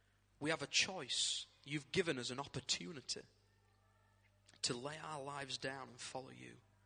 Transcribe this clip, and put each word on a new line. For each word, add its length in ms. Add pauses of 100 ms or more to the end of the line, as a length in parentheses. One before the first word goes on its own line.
(400)
we 120
have 100
a 60
choice. 800 (180)
You've 260
given 280
us 100
an 100
opportunity 840 (1400)
to 160
lay 160 (180)
our 120
lives 340
down 320
and 100
follow 300 (100)
you. 120 (340)